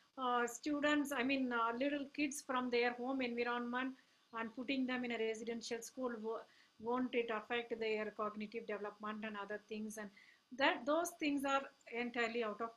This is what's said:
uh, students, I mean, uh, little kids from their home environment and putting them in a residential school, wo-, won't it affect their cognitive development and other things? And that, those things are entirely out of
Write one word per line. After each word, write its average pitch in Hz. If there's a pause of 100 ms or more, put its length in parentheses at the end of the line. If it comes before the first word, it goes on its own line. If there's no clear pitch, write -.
(180)
uh, 247
students, 294
I 254
mean, 262
uh, 233
little 285 (100)
kids 285
from 254
their 240
home 254
environment 240 (440)
and 226
putting 262
them 247
in 240
a 233
residential 226
school, 247 (100)
wo-, 220 (400)
won't 247
it 233
affect 233
their 214
cognitive 214
development 208
and 214
other 202
things? 214
And 208 (480)
that, 277
those 339
things 285
are 269 (300)
entirely 240
out 208
of 233